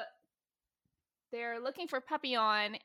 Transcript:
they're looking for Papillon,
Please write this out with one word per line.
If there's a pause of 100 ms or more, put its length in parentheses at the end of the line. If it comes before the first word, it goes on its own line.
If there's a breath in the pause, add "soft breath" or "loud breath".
(1300)
they're
looking
for
Papillon,